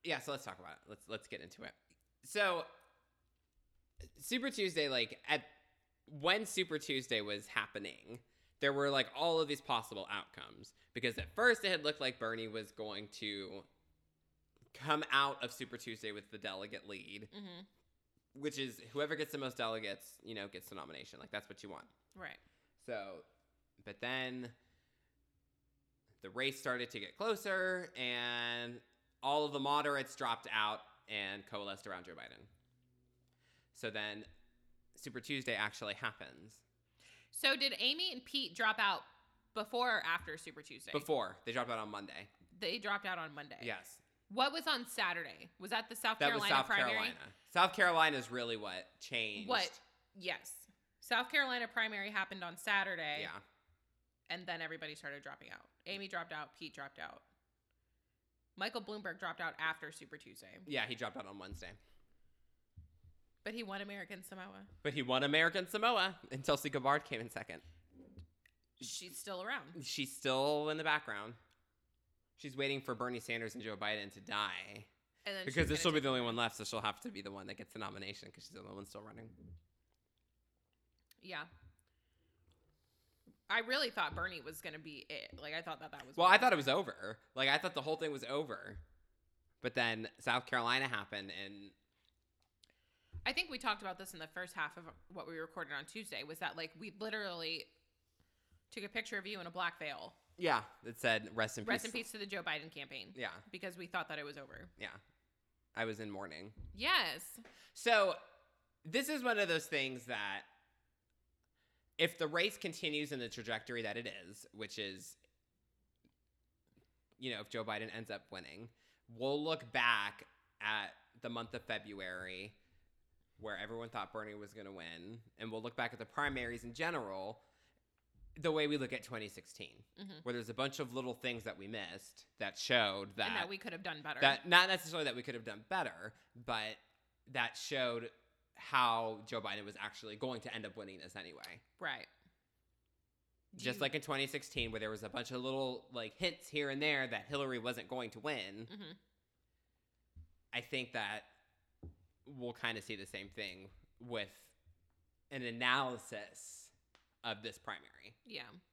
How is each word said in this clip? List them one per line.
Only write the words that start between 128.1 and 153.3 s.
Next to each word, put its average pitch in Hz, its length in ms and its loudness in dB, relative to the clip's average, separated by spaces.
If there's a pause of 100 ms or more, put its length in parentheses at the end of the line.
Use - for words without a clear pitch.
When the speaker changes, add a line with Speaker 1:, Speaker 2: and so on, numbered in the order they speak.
Speaker 1:
the 165 100 4
way 156 160 4
we 147 100 4
look 131 160 0
at 113 120 -4
twenty 110 240 -6
sixteen, - 560 -14 (160)
Speaker 2:
Mm-hmm. 196 120 -10 (120)
Speaker 1:
where 123 80 -2
there's 117 160 -2
a 117 60 -6
bunch 135 260 0
of 123 120 -2
little 127 220 0
things 120 300 -2
that 110 120 -4
we 98 120 -10
missed 98 560 -8 (160)
that 98 180 -2
showed 101 580 4
that 104 120 2
Speaker 2:
And 92 80 2
that 190 120 0
we 196 100 -6
could 202 140 -8
have 170 120 -8
done 156 180 -6
better. 139 180 -4
Speaker 1:
that, 139 280 6
not 180 200 12
necessarily 165 360 0
that 127 100 2
we 123 80 -4
could 127 120 -4
have 113 100 -6
done 110 240 -8
better, 107 440 -2 (320)
but 110 320 0 (560)
that 120 240 2
showed 120 540 2 (460)
how 113 720 6
Joe 117 140 0
Biden 101 240 -2
was 101 160 -10
actually 107 360 -8
going 127 260 -2
to 113 120 -8
end 107 120 -4
up 95 100 -8
winning 98 220 -10
this 87 160 -14
anyway. 85 460 -10 (200)
Speaker 2:
Right. 143 260 -4 (1500)
Do 120 80 -10
Speaker 1:
Just 123 120 0
Speaker 2:
you 101 60 -2
Speaker 1:
like 139 120 0
in 151 80 0
twenty 139 240 0
sixteen, 131 460 -2
where 110 80 -2
there 107 100 -2
was 107 140 -6
a 104 40 -6
bunch 120 220 -4
of 127 100 -4
little, 131 520 -2
like, 113 240 -6
hints 175 320 -2
here 147 220 0
and 139 120 0
there 143 240 4
that 110 220 -2
Hillary 135 320 0
wasn't 117 280 -2
going 123 220 -4
to 110 100 -14
win, 110 520 -4
Speaker 2:
Mm-hmm. 202 200 -12 (1600)
Speaker 1:
I 120 80 0
think 123 320 -4
that 107 320 -2 (1040)
we'll 123 280 -6
kinda 113 280 -2
see 110 140 -6
the 95 100 -10
same 98 220 -10
thing 95 400 -8 (320)